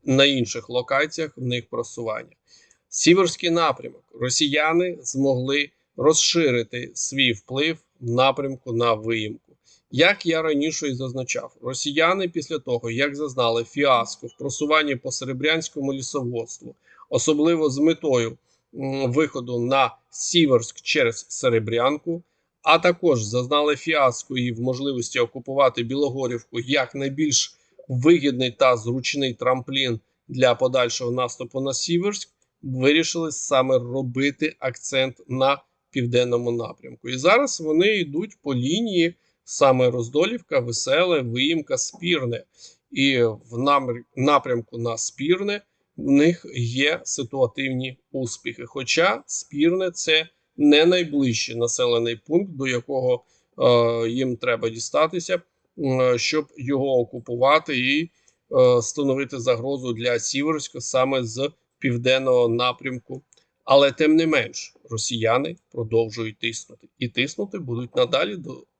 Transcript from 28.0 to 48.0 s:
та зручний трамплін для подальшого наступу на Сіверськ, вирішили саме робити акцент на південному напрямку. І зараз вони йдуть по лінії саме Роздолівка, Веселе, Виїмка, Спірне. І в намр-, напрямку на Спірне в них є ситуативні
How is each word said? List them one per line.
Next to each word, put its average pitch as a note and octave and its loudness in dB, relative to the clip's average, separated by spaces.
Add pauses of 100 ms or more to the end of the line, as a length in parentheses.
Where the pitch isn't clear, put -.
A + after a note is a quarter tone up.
та B2+ 4
зручний B2 -4
трамплін B2+ -2 (280)
для B2+ 4
подальшого B2 0
наступу B2+ -6
на C3+ -4
Сіверськ, F3 -2 (360)
вирішили D3+ 0
саме C3 2
робити C3 -2
акцент C3 -4
на C3+ 0 (280)
південному A#2+ 0
напрямку. A#2+ -10
І B2+ -6
зараз A3 2
вони E3+ 2
йдуть F3 -6
по C#3+ -4
лінії E3+ 0 (300)
саме B2+ 4
Роздолівка, C#3+ -2
Веселе, C#3 0
Виїмка, C3 -2
Спірне. C#3+ -4 (460)
І C3+ 2
в A2 -2
намр-, B2+ 0 (140)
напрямку B2+ 0
на A#2 -4
Спірне G3 -2 (340)
в C#3+ -4
них D3+ 4 (100)
є C3 0
ситуативні C3 -4 (140)